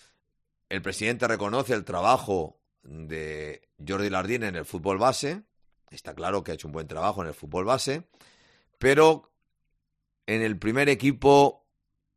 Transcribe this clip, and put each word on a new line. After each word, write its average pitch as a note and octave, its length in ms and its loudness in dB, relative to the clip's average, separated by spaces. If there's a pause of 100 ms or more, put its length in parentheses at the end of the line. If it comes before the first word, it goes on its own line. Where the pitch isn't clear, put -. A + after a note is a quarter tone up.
(680)
El F#2+ 120 -6
presidente A2+ 460 -2
reconoce A2+ 460 -2
el G#2+ 100 -2
trabajo F#2+ 760 0 (240)
de D2+ 840 -10 (160)
Jordi G2 240 -2
Lardín G2 340 -2
en G2 120 -6
el D#2+ 100 -8
fútbol F#2+ 320 -2
base. C#3 460 0 (460)
Está D#2+ 260 -18
claro F2+ 280 -4
que - 80 -8
ha D#2+ 40 -6
hecho D#2+ 120 -14
un D2 60 -12
buen D#2 140 -10
trabajo F#2 340 -4
en E2+ 60 -6
el D2+ 60 -10
fútbol E2 320 -6
base, C3+ 420 -2 (720)
pero D#3 540 6 (920)
en A2 160 0
el A2 160 -2
primer A#2+ 320 0
equipo C#3 800 4 (500)